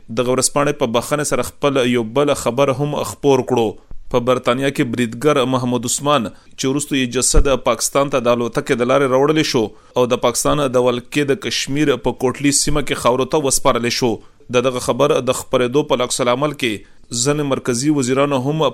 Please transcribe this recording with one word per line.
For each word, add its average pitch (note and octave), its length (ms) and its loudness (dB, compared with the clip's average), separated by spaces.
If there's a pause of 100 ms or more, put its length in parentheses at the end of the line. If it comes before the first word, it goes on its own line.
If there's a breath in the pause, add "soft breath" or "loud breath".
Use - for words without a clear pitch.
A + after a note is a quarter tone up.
(180 soft breath)
دغه B2+ 160 0
ورځپاڼې C#3+ 480 0
په A#2+ 140 -2
بخښنې D3 340 -2
سره B2 180 -2
خپل C#3 320 0 (140)
یو A#2+ 100 2 (140)
بل C#3+ 120 2 (120)
خبر C3+ 340 0
هم D3 340 -4
خپور C3 400 2
کړو. A#2+ 160 2 (480 soft breath)
په B2 140 2
برتانیا B2+ 420 0
کې C#3 240 -2
بریدګر B2 600 0
محمد B2 360 -2
عثمان C#3 400 0
چې - 400 -10
وروسته C#3 300 -2
یې B2 160 -2
جسد C#3+ 340 4 (160)
پاکستان C#3 500 0
ته A#2+ 120 0
د A#2+ 100 4
الوتکې A#2+ 460 -2
د A#2+ 80 -2
لارې C#3 240 2
راوړلی D3 360 2
شو A#2+ 120 2 (340 soft breath)
او B2+ 160 2
د A#2+ 140 -2
پاکستان C#3+ 360 0 (120)
د B2 120 4
ولکې C#3 440 -2
د A#2+ 160 -2
کشمیر C#3 460 0 (120)
په B2 160 -2
کوټلي C3 380 0
سیمه C#3 260 0
کې C3+ 200 -4
خاورو B2+ 280 2
ته D3+ 140 2
وسپارلی A#2+ 500 0
شو. A#2+ 160 2 (400 soft breath)
د B2 160 2
دغه B2 180 -6
خبر C#3+ 300 2
د B2 240 -2
خپرېدو B2+ 500 0
په B2+ 160 0
عکس - 200 -2
العمل C3+ 340 0
کې A#2 600 -6
ځینې D3 320 0
مرکزي C3 440 0
وزیرانو C3 480 0
هم D3 260 0